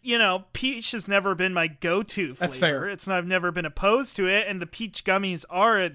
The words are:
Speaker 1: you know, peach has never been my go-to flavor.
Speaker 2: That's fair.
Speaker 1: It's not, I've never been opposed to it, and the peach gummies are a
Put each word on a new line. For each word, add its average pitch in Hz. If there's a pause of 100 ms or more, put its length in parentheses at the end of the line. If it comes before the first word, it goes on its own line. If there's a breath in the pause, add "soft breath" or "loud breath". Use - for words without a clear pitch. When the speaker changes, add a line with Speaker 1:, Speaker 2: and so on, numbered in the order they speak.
Speaker 1:
you 240
know, 190 (100)
peach 254
has 220
never 196
been 180
my 165
go-to 170
flavor. -
Speaker 2:
That's -
fair. 151
Speaker 1:
It's 190
not, 190
I've 175
never 180
been 165
opposed 214
to 190
it, 202
and 190
the 170
peach -
gummies 190
are 202
a 175